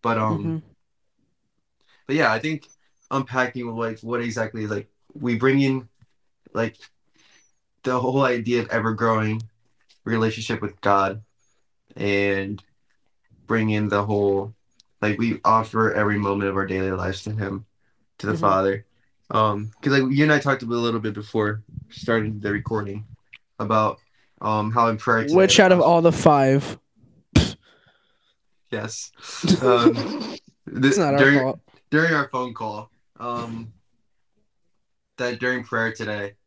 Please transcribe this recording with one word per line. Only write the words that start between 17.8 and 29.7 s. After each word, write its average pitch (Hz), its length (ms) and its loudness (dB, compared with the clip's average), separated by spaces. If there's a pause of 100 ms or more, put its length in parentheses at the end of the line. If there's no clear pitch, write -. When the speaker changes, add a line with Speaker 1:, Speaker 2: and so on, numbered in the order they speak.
Speaker 1:
to - 80 -10
the 101 40 -2
Speaker 2:
Mm-hmm. 82 160 -4
Speaker 1:
Father. 98 380 0 (440)
Um, 107 420 -2 (100)
'cause, 139 100 0
like, 135 180 2
you 139 140 2
and 151 80 4
I 147 80 4
talked 139 240 -2
a - 20 -12
little 117 360 -2
bit 107 120 -6
before 107 480 -4 (280)
starting 107 500 -2
the 104 140 -6
recording 104 500 -6 (560)
about, 107 400 0 (400)
um, 107 320 -2
how 117 160 4
in 113 80 0
prayer 113 280 0
today 156 120 0
Speaker 2:
Which 190 240 6
out 185 140 8
of 180 60 4
Speaker 1:
was 147 60 4
Speaker 2:
all 170 160 6
the 165 120 4
five? 139 680 4 (1900)
Speaker 1:
Yes. 113 400 -8 (320)
Speaker 2:
<laughs> 180 180 2
Speaker 1:
Um, 120 300 6 (760)